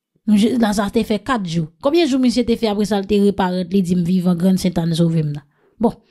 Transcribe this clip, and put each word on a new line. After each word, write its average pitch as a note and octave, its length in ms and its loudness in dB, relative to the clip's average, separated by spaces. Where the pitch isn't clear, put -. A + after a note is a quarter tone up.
L'hasard, G#3 640 2
t'a A3 120 0
fait G#3+ 160 -2
4 G#3+ 260 -4
jours E3 220 -4
combien D#4+ 240 2
de B3+ 40 0
jours C4+ 100 0
monsieur A#3+ 260 2
t'a A#3 100 0
fait A3+ 120 -2
après G3+ 180 -2
ça G3 160 -2
t'a G3+ 140 -2
réparé F#3+ 540 0
il G3 140 0
dit F3+ 120 0
me F3+ 80 0
vivre F3+ 260 0
en F3+ 60 2
grande F#3 240 2
sainte F3+ 180 -2
anne E3+ 160 -2
sauver E3 300 0
là D3 180 -6
bon A3+ 120 0